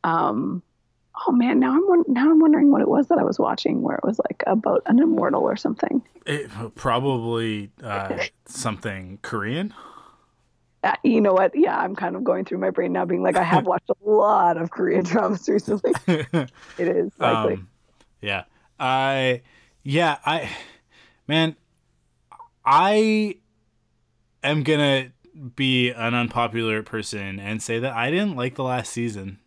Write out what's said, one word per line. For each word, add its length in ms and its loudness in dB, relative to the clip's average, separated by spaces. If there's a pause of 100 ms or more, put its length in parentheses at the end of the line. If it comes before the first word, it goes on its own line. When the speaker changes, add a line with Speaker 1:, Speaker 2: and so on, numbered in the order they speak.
Speaker 1:
Um, 580 -2 (640)
oh 60 0
man, 280 4
now 120 2
I'm 160 2
won-, 200 4
now 220 4
I'm 100 8
wondering 300 6
what 120 4
it 60 2
was 200 2
that 100 4
I 60 2
was 140 -2
watching 440 0
where 140 -2
it 80 -6
was, 140 0 (100)
like, 180 -6
about 400 2
an 120 6
immortal 440 2
or 140 0
something. 460 -2 (240)
Speaker 2:
It, 240 -6 (240)
probably, 960 -2 (120)
uh, 360 -6 (160)
Speaker 1:
<laughs> 120 -20
Speaker 2:
something 760 -8
Korean? 500 -6 (1080)
Speaker 1:
Uh, 100 0 (100)
you 160 2
know 140 4
what? 240 4
Yeah, 220 2
I'm 180 -4
kind 180 -6
of 100 -6
going 200 0
through 140 -8
my 100 0
brain 240 -2
now 140 -2
being 160 -2
like, 140 2
I 60 2
have 220 2
Speaker 2:
<laughs> 20 -2
Speaker 1:
watched 220 -2
a 60 0 (160)
lot 480 4
of 120 -6
Korean 340 0
dramas 440 -2
recently. 440 0 (140)
Speaker 2:
<laughs> 0 - (680)
Speaker 1:
It 120 -2
is 300 0
likely. 360 0
Speaker 2:
Um, 140 -12 (520)
yeah. 240 -6 (340)
I, 640 0 (420)
yeah, 440 0
I, 240 -2 (760)
man, 300 0 (1080)
I 720 4 (1040)
am 200 0
gonna 500 2 (440)
be 340 2
an 240 -4
unpopular 680 -2
person 580 -10
and 220 -8
say 160 -4
that 160 -4
I 160 -2
didn't 260 -2
like 200 -6
the 80 -6
last 280 -4
season. 540 -8